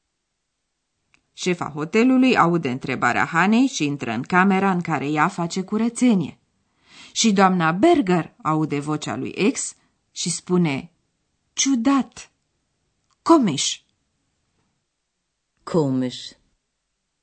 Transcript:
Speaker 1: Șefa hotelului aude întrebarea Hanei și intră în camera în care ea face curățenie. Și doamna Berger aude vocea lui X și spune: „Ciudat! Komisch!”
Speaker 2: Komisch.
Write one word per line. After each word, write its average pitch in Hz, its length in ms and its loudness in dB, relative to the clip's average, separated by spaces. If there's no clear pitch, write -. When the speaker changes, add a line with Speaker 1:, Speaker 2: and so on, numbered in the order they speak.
Speaker 1:
Șefa - 380 -6
hotelului 226 640 2
aude 165 340 2
întrebarea 120 540 -2
Hanei 202 420 2
și 202 180 -4
intră 139 260 -4
în 113 120 -4
camera 190 480 2
în 180 100 -2
care 151 260 -4
ea 151 220 2
face 175 340 -6
curățenie. 220 760 0
Și 226 200 2
doamna 185 400 2
Berger 190 720 2
aude 156 360 -2
vocea 147 380 -6
lui 160 360 -2
X - 220 -10
și - 200 -8
spune: 165 600 -2
„Ciudat! 269 800 0
Komisch!” 233 580 2
Speaker 2:
Komisch. 131 720 -2